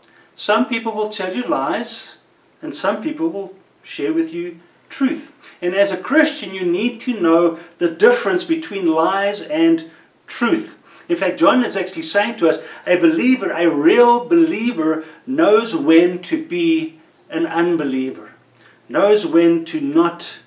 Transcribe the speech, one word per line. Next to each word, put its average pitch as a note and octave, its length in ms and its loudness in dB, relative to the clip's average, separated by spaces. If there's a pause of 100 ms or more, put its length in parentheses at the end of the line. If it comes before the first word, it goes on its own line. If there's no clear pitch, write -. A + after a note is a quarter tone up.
(360)
some A3+ 300 0
people A3 260 -6
will G#3+ 160 -4
tell F#3 260 -8
you B3 100 -6
lies, E3 720 -6 (420)
and D3 160 -10
some A3 260 -2
people E3 280 -4
will G3 240 -10 (280)
share D3+ 300 -6
with D#3+ 220 -2
you E3+ 240 -10 (320)
truth. - 420 -4 (300)
And F3+ 120 -2
as G3+ 180 2
a - 40 -4
Christian, B3 560 0
you F#3 140 -4
need G#3+ 340 -2
to A#3 180 -4
know E3 400 2 (200)
the E3+ 100 -2
difference G3 560 2
between F3+ 420 -4
lies F#3 540 0
and E3 500 0 (360)
truth. - 500 -2 (320)
In F3 80 0
fact, F3+ 220 -2
John A#3 260 4
is G3+ 120 -4
actually E3+ 260 -6
saying G#3 340 -2
to E3+ 120 2
us, D3 120 0 (260)
a F3+ 100 2
believer, F3+ 540 2
a E3+ 180 0
real A#3+ 560 4
believer, E3 800 0 (220)
knows F3 480 2
when E3 480 4
to - 200 -4
be E3 560 -2 (300)
an E3 180 -2
unbeliever, D3 840 -2 (580)
knows G3+ 380 2
when E3 400 4
to D#3 140 -6
not E3 680 0